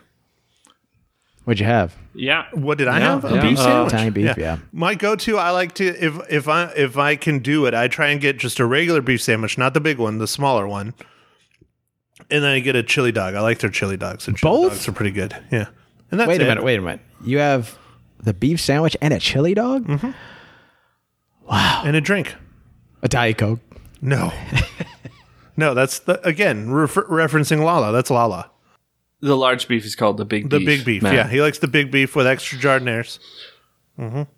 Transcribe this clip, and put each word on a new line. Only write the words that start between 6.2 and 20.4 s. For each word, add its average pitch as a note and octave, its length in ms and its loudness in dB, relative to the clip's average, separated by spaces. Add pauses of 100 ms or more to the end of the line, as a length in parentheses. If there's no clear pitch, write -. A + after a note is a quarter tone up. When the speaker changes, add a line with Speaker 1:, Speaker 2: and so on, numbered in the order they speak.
Speaker 3:
if D3 180 0
I, E3+ 260 0
if C3+ 220 0
I C#3+ 200 2
can D3 240 0
do C#3+ 260 2
it, A#2 80 2
I A#2+ 140 2
try D3 200 0
and D3 120 0
get C#3 180 0
just A#2+ 220 -4
a A#2+ 60 4
regular D#3 360 2
beef B2 200 0
sandwich, A2 360 0
not C3 160 0
the D#3 60 0
big D3+ 180 -2
one, A2 200 -2
the A2 100 -2
smaller C3 380 0
one. G2+ 280 -8 (1400)
And D3 120 2
then C#3+ 100 2
I C3 80 2
get B2 160 0
a A#2 60 2
chili B2 300 2
dog. G2 220 -2
I G2+ 60 -4
like A2+ 180 2
their A2 100 -2
chili G2 300 -4
dogs. F#2+ 260 -10
Their G#2 100 -4
chili D#3 180 2
Speaker 1:
Both? E4+ 200 4
Speaker 3:
dogs F#3+ 160 -8
are G#2+ 40 -2
pretty G2+ 180 -2
good. F#2+ 260 -4 (160)
Yeah. A2 140 0 (440)
And F3+ 80 -2
that's A3+ 100 2
Speaker 1:
Wait F3+ 120 2
a B2+ 40 2
Speaker 3:
it. B2 40 4
Speaker 1:
minute, A2+ 160 0
wait B2 140 2
a F#2 40 -4
minute. E2+ 180 -6 (240)
You C3 140 0
have C#3 380 0 (460)
the A2 100 2
beef C3 280 0
sandwich D3 420 2
and D3+ 100 2
a G#2 60 0
chili D3+ 340 0
dog? A#3+ 340 0
Speaker 3:
Mm-hmm. D3 240 -2 (1400)